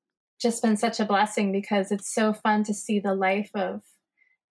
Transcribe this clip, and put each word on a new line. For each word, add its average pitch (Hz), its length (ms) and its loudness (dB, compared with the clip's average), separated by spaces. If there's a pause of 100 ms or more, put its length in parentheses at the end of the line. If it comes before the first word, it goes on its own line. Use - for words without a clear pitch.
(420)
just 233 200 0
been 220 160 4
such 226 220 -2
a 208 60 0
blessing 202 460 2
because 202 400 0
it's - 220 -4
so 214 200 2
fun 214 300 2
to 208 100 -2
see 208 260 -2
the 196 160 0
life 196 400 0
of 196 260 -4 (680)